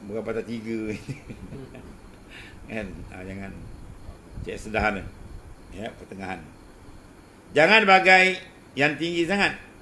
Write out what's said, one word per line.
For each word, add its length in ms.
berapa 240
atas 160
tiga. 300
<laughs> 960
Kan? 140
Ah, 80
jangan. 320
Cek 80
sederhana. 480
Ya, 160
pertengahan. 480
Jangan 320
bagai 560
yang 240
tinggi 320
sangat. 260